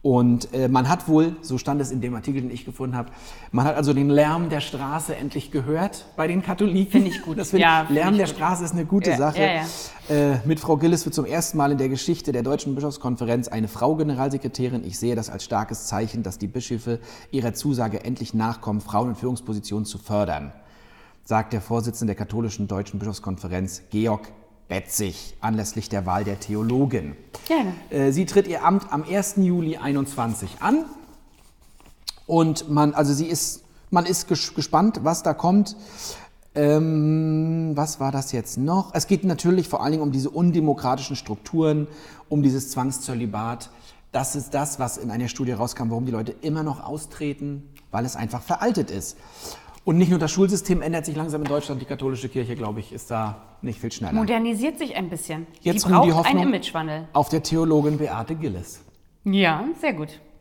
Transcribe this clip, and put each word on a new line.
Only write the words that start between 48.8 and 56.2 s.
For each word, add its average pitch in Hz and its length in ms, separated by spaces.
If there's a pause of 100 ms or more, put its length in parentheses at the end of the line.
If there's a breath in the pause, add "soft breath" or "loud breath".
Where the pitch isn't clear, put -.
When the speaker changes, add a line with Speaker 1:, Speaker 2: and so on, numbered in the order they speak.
Speaker 1:
ist. - 260 (680 loud breath)
Und 165 120
nicht 175 120
nur 180 100
das 156 120
Schulsystem 190 500
ändert 160 240
sich 151 100
langsam 156 280
in 143 40
Deutschland, 143 340
die 127 40
katholische 131 420
Kirche, 120 300
glaube 107 240
ich, - 100
ist - 180
da 110 340 (180)
nicht 123 180
viel 117 120
schneller. 92 220
Speaker 2:
Modernisiert 226 640
sich 277 200
ein 180 120
bisschen. 160 380 (140)
Speaker 1:
Jetzt 202 260
Speaker 2:
Die 185 60
Speaker 1:
um 180 100
die 170 60
Speaker 2:
braucht 165 180